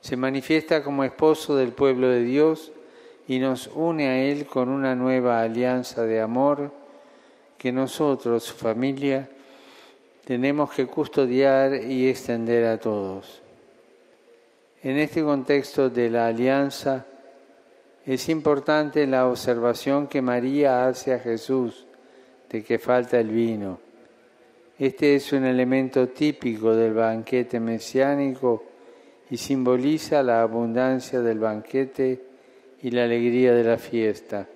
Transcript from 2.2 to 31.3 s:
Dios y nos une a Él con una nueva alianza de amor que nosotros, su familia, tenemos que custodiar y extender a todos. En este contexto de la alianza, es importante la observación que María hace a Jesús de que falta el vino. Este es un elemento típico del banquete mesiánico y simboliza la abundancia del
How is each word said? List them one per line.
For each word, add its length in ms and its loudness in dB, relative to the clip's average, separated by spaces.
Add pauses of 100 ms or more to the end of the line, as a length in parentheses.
Dios 500 2 (520)
y 140 -2
nos 280 -2
une 420 -2
a 100 0
Él 260 -2
con 220 -2
una 280 -2
nueva 460 2
alianza 640 -2
de 160 0
amor 540 0 (840)
que 140 -4
nosotros, 720 0
su 100 -14
familia, 760 -2 (960)
tenemos 480 -2
que 140 -2
custodiar 880 2
y 340 0
extender 560 0
a 120 0
todos. 640 -6 (1400)
En 160 -2
este 260 0
contexto 680 0
de 200 0
la 180 0
alianza, 800 0 (1000)
es 220 -4
importante 800 0
la 200 2
observación 800 0
que 140 -4
María 640 2
hace 280 -2
a 60 -2
Jesús 680 -4 (640)
de 120 -6
que 160 -2
falta 440 2
el 80 -2
vino. 500 -2 (1000)
Este 380 2
es 160 -2
un 140 2
elemento 640 2
típico 680 0
del 180 2
banquete 680 0
mesiánico 1040 0 (640)
y 80 -8
simboliza 840 0
la 200 2
abundancia 800 -2
del 180 0